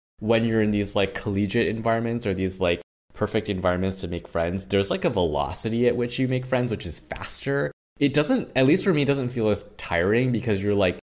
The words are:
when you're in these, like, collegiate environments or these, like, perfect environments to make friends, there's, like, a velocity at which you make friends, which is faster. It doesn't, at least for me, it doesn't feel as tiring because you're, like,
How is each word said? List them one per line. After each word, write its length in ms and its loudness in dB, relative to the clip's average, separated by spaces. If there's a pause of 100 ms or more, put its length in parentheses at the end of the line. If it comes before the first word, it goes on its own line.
(200)
when 240 2
you're 180 2
in 80 2
these, 260 0
like, 180 0
collegiate 540 0
environments 580 -2
or 80 0
these, 260 -2
like, 200 2 (340)
perfect 340 -2
environments 520 0
to 80 -6
make 180 -6
friends, 420 -2
there's, 220 2
like, 140 -4
a 60 2
velocity 760 0
at 100 2
which 220 -4
you 100 0
make 180 -2
friends, 240 0
which 160 -4
is 140 -8
faster. 720 -4 (280)
It 160 2
doesn't, 420 2
at 80 4
least 200 4
for 100 4
me, 80 2
it 40 0
doesn't 220 0
feel 220 0
as 140 0 (120)
tiring 560 2
because 300 0
you're, 120 2
like, 300 2